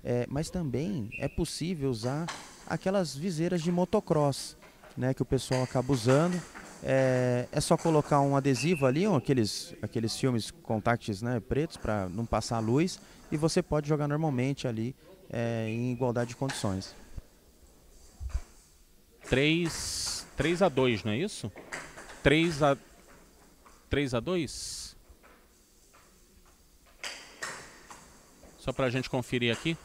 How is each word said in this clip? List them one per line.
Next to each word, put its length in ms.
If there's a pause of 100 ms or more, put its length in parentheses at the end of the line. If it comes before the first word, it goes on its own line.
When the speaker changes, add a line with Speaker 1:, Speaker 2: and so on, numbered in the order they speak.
Speaker 1:
É, 260
mas 200
também 600 (100)
é 80
possível 640
usar 380 (380)
aquelas 500
viseiras 460
de 100
motocross, 880 (400)
né, 160
que 80
o 40
pessoal 380
acaba 280
usando. 500 (420)
É, 680
é 100
só 160
colocar 440
um 140
adesivo 500
ali, 220
um, 80
aqueles, 680
aqueles 360
filmes 320
contacts, 720
né, 180
pretos, 380
pra 320
não 160
passar 320
a 20
luz, 400 (320)
e 60
você 240
pode 260
jogar 200
normalmente 600
ali, 280 (340)
é, 400
em 220
igualdade 380
de 60
condições. 600 (2250)
Speaker 2:
Três, 1040
três 260
a 60
dois, 360
não 80
é 60
isso? 340 (680)
Três 400
a, 140 (1120)
três 240
a 60
dois? 760 (3500)
Só 160
pra 160
gente 200
conferir 420
aqui. 340